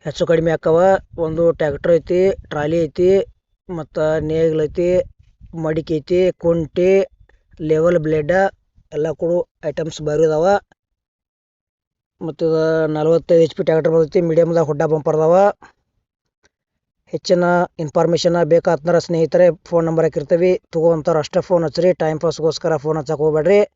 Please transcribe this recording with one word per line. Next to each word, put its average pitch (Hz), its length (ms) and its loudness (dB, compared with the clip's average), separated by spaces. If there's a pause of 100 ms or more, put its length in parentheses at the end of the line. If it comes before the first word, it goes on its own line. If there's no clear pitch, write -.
ಹೆಚ್ಚು 160 240 -4
ಕಡಿಮೆ 165 240 2
ಆಕ್ಕವ. 160 240 0 (480)
ಒಂದು 160 180 -4 (140)
ಟ್ರ್ಯಾಕ್ಟರ್ 147 400 -2
ಐತಿ, 175 200 -2 (340)
ಟ್ರಾಲಿ 156 340 -4
ಐತಿ, 180 260 0 (580)
ಮತ್ತು 160 360 -8 (240)
ನೇಗಿಲು 160 360 0
ಐತಿ, 175 220 -4 (760)
ಮಡಿಕೆ 156 360 -4
ಐತಿ, 175 200 -2 (240)
ಕುಂಟೆ, 170 460 0 (800)
ಲೆವೆಲ್ 165 360 2
ಬ್ಲೇಡ್ 156 280 -2 (600)
ಎಲ್ಲ 156 120 -4 (140)
ಕೂಡ 170 100 -2 (380)
ಐಟಮ್ಸ್ 156 380 -8
ಭಾರಿ 151 220 0
ಅದಾವ. 156 160 0 (1800)
ಮತ್ತು 160 280 -8
ಇದು 160 140 0 (320)
ನಲವತ್ತೈದು 165 500 2
ಎಚ್ 147 120 -6
ಪಿ 175 100 -4
ಟ್ರ್ಯಾಕ್ಟರ್ 160 260 2
ಬರ್ತೈತಿ, 165 360 2
ಮೀಡಿಯಮ್ದಾಗ 165 420 2
ಹುಡ್ಡ 156 220 -2
ಬಂಪರ್ 156 260 -2
ಅದಾವ. 160 160 4 (1800)
ಹೆಚ್ಚಿನ 175 300 0 (420)
ಇನ್ಫಾರ್ಮೇಷನ್ 170 540 0 (160)
ಬೇಕಾತಂದ್ರೆ 170 520 0
ಸ್ನೇಹಿತರೆ 170 400 2 (220)
ಫೋನ್ 165 200 0
ನಂಬರ್ 160 180 0
ಹಾಕಿರ್ತೀವಿ, 165 440 0 (240)
ತಗೋಂಥವ್ರು 160 480 0
ಅಷ್ಟೇ 170 260 -2
ಫೋನ್ 170 180 0
ಹಚ್ಚಿರಿ. 175 260 0 (100)
ಟೈಮ್ 156 220 -2
ಪಾಸ್ಗೋಸ್ಕರ 160 600 -2
ಫೋನ್ 156 160 -4
ಹಚ್ಚಕ್ಕೆ 147 260 -4
ಹೋಗ್ಬೇಡ್ರಿ. 156 340 2 (140)